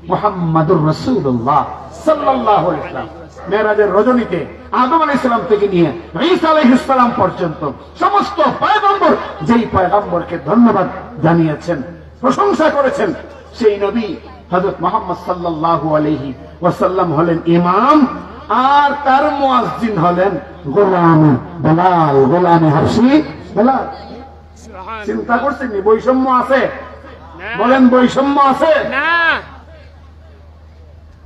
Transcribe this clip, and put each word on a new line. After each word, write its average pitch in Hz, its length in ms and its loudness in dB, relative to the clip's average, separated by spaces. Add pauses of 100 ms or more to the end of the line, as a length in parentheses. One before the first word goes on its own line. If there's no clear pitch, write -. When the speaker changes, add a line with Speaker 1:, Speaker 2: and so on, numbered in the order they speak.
Speaker 1:
মুহাম্মাদুর 170 840 0
রাসূলুল্লাহ 156 760 0 (400)
সাল্লাল্লাহু 262 460 0
আলাইহি 180 140 2
ওয়াসাল্লাম। 147 420 -6 (400)
মেরাজের 208 460 0
রজনীতে 208 520 0 (260)
আদম 254 300 0
আলাইহিস 285 200 0
সালাম 233 280 0
থেকে 202 180 2
নিয়ে 170 240 2 (420)
ঈসা 320 160 2
আলাইহিস 285 320 4
সালাম 254 360 2
পর্যন্ত 160 540 -4 (280)
সমস্ত 381 420 0 (180)
পয়গম্বর 392 560 2 (260)
যেই 233 300 2
পয়গম্বরকে 180 760 0
ধন্যবাদ 202 420 4 (360)
জানিয়েছেন, 160 580 0 (400)
প্রশংসা 311 480 2
করেছেন, 254 440 0 (400)
সেই 208 240 2
নবী 202 380 -2 (360)
হযরত 185 300 0
মুহাম্মদ 185 440 -4
সাল্লাল্লাহু 165 680 -2
আলাইহি 147 380 -2 (280)
ওয়াসাল্লাম 175 520 0
হলেন 165 320 0
ইমাম, 196 600 2 (420)
আর 277 420 2 (140)
তার 285 260 2
মুয়াজ্জিন 240 640 -2
হলেন 175 320 2 (380)
গোলাম 165 720 4 (220)
বেলাল, 156 640 2
গোলামে 170 440 4
হাবশি 240 540 4 (320)
বেলাল। 247 200 2
Speaker 2:
সুবহানাল্লাহ। - 1300 -12
Speaker 1:
চিন্তা 220 320 -2
করছেন 254 340 -4
নি 196 100 -4
বৈষম্য 254 480 2
আছে? 247 280 2
Speaker 2:
না। - 1080 -8
Speaker 1:
বলেন, 254 260 4
বৈষম্য 262 520 2
আছে? 269 480 2
Speaker 2:
না। 269 160 -2 (2250)